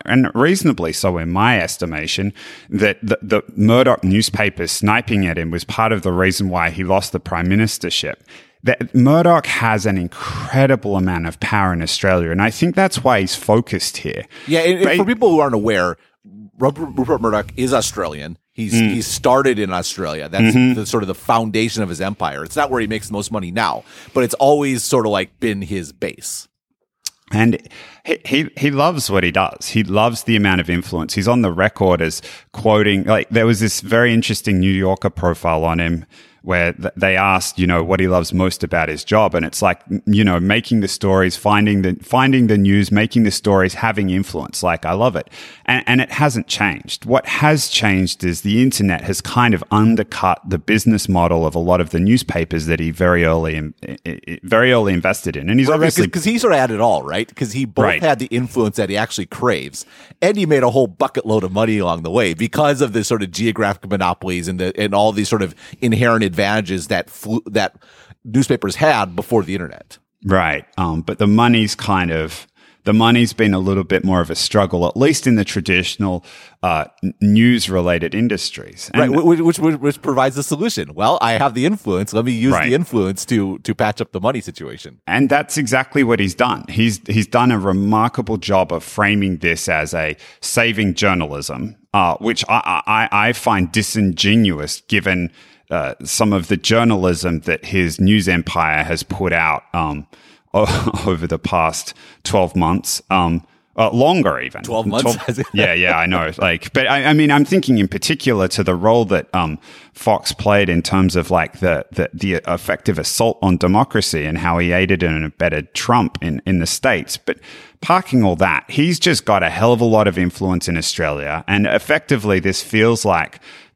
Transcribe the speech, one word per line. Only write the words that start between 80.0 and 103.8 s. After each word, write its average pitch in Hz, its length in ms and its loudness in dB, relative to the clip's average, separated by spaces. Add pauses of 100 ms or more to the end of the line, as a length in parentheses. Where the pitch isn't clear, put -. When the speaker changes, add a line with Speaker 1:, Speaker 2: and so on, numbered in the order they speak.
Speaker 2:
provides 131 320 0
the 139 80 -4
solution. 143 500 -4
Well, 107 300 0
I 113 120 2
have 127 200 0
the 123 120 0
influence. 104 460 -2
Let 113 120 0
me 123 80 -2
use 120 200 2
Speaker 1:
Right. 78 160 2
Speaker 2:
the 120 60 2
influence 104 520 -2
to, 98 340 -2
to 110 140 -6
patch 107 260 -2
up 113 100 -6
the 95 100 -8
money 120 200 -2
situation. 73 640 -16
Speaker 1:
And 123 240 0
that's 143 260 -2
exactly 131 460 0
what 117 160 2
he's 95 160 0
done. 120 340 -2
He's, 113 380 -2
he's 107 220 0
done 123 240 2
a 110 80 0
remarkable 104 800 0
job 90 340 0
of 82 100 -4
framing 101 560 0
this 82 300 -2
as 78 260 -2
a 78 220 -4 (240)
saving 110 540 0
journalism, 76 800 -4 (180)
uh, 90 220 2
which 113 320 -4
I, 90 380 -2
I, 107 420 2
I 123 40 0
find 98 400 0
disingenuous 98 1080 0
given, 90 480 -2 (400)
uh, 73 240 -4 (100)
some 104 300 0
of 90 140 -2
the 95 100 0
journalism 92 800 0
that 80 240 -4
his 87 340 -2
news 98 300 4
empire 80 560 0
has 80 180 -4
put 90 300 -4
out, 80 300 0 (100)
um, 76 340 -4 (220)
<laughs> - 260 -16
o-, 104 520 0
over 87 200 -2
the 80 120 -4
past - 560 -4 (280)
twelve 92 320 0
months, 87 560 -2
um, 85 340 0 (320)
uh, 110 140 2